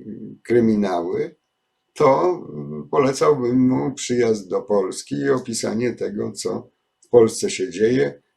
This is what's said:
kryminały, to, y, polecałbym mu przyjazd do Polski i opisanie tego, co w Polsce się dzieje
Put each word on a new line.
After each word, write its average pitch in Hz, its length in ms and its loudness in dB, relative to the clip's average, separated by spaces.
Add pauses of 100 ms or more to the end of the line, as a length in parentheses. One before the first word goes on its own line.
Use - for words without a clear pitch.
(440)
kryminały, 104 920 0 (580)
to, 151 480 2 (440)
y, - 40 -18
polecałbym 131 760 2
mu 135 260 0
przyjazd 113 560 -2
do 98 120 -2
Polski 98 540 -2
i 139 140 -4
opisanie 117 640 -2
tego, 107 380 -6
co 107 380 -8 (300)
w - 100 -20
Polsce 110 400 6
się 92 200 -4
dzieje 123 520 0 (160)